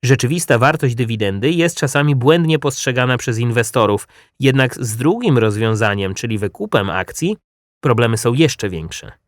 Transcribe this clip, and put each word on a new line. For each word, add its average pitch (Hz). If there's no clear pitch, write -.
Rzeczywista 131
wartość 135
dywidendy 110
jest 165
czasami 143
błędnie 156
postrzegana 127
przez 113
inwestorów, 113
jednak 131
z 110
drugim 175
rozwiązaniem, 107
czyli 110
wykupem 101
akcji, 101
problemy 117
są 117
jeszcze 131
większe. 80